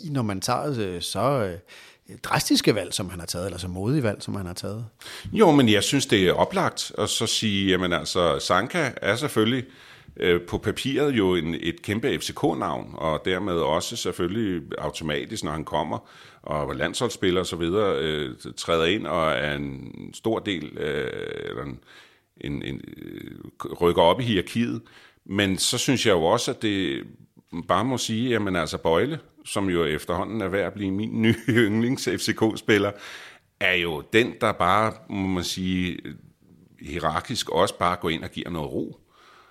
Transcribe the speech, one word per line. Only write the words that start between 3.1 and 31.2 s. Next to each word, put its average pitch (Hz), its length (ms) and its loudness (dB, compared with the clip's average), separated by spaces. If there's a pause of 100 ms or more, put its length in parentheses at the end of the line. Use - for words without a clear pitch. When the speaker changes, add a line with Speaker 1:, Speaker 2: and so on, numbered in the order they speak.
Speaker 1:
han 85 100 -10
har 82 60 -10
taget, 90 200 -4
eller 87 120 -6
så 92 100 -6
modige 104 340 0
valg, 104 200 -2
som 104 120 -8
han 98 120 -6
har 87 80 -8
taget? 110 320 -8 (460)
Speaker 2:
Jo, 202 180 8
men 139 180 8
jeg 101 140 6
synes, 135 240 2
det 95 220 6
er 78 40 8
oplagt 123 640 0
at 92 100 0
så - 180 -2
sige, 98 440 2
jamen 90 220 2
altså, 78 460 2
Sanka 123 580 0
er 104 200 0
selvfølgelig, 120 480 0 (520)
øh, 87 240 4
på - 180 -4
papiret 135 540 0
jo 98 220 4
en, 82 260 0
et 82 220 -4
kæmpe 104 360 -2
F - 40 -12
C - 120 -6
K-navn, 80 600 -2
og 78 300 -2
dermed 92 300 0
også 82 420 0
selvfølgelig 92 640 -2 (160)
automatisk, 76 640 -6
når 78 80 -4
han 78 120 -6
kommer, 82 440 -4 (340)
og 73 260 -4
var 69 60 -6
landsholdsspiller 92 680 0
og 90 60 0
så 92 100 -6
videre, 85 420 0
øh, 73 380 -2 (200)
træder 82 280 2
ind 92 220 2
og 80 260 2
er 71 220 0
en 67 600 -8
stor 110 240 -2
del, 80 400 -6
øh, 69 500 -4 (200)
eller 50 140 -6
en, 67 160 -10 (600)
en, 69 220 -6
en, 67 180 -8 (160)
øh, - 840 -14
rykker 87 220 6
op 85 180 8
i 123 40 -2
hierarkiet. 117 560 0 (500)
Men 98 280 2
så - 200 0
synes 120 280 2
jeg 104 60 8
jo 82 120 6
også, 113 260 2
at - 120 -8
det 95 420 0 (640)
bare 95 160 2
må 127 140 0
sige, 113 320 -2
jamen 104 260 0
altså 80 220 -2
Bøjle, 104 400 2 (260)
som 101 260 -2
jo 85 140 2
efterhånden 90 560 -2
er 95 80 -2
ved 98 120 -2
at 90 120 -2
blive 98 180 -4
min 110 320 -2